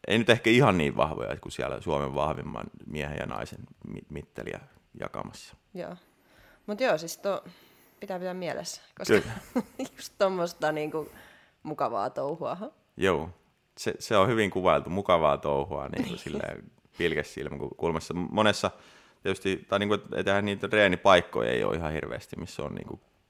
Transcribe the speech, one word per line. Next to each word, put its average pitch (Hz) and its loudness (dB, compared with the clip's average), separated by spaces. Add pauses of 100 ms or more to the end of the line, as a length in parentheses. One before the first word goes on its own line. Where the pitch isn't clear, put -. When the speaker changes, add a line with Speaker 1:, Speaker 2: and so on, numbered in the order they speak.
Speaker 1:
ei 110 4
nyt 117 2
ehkä 117 6
ihan 120 8
niin 71 2
vahvoja 60 0
kuin - -14
siellä 65 -4
Suomen 71 -2
vahvimman 69 -4 (200)
miehen 73 -6
ja - -6
naisen - -10 (300)
mi-, - -12
mitteliä - -12 (400)
jakamassa. - -12 (180)
Speaker 2:
Joo. 175 -12 (720)
Mut 208 -8
joo, 214 2
siis 165 -10
to-, 196 -4 (560)
pitää 190 -8
pitää 180 -6
mielessä, 170 -8 (160)
koska 151 4
Speaker 1:
Kyllä. 113 2 (460)
Speaker 2:
<laughs> - -10
just - -16
tommosta, 175 0
niinku, 151 -4 (540)
mukavaa 120 -2
touhua. 143 -6 (400)
Speaker 1:
Joo. 87 0 (480)
Se, - -4
se - 0
on 95 8
hyvin 110 2
kuvailtu, 82 2
mukavaa 82 4
touhua, 69 -2
niinku, - -6
Speaker 2:
<laughs> - -18
Speaker 1:
silleen - -8 (360)
pilkes 78 0
silmä 71 -8
ku-, - -6
kulmassa. 82 -2
Monessa 101 2 (520)
tietysti, 95 -2
tai, 98 0
niinku, 104 2
et, 101 -4 (140)
et 95 0
eihän 101 2
niitä 101 -2
treenipaikkoja 90 6
ei 58 2
oo 50 2
ihan 78 -2
hirveästi, - -8
missä - -10
on, 71 -8
niinku, - -10 (300)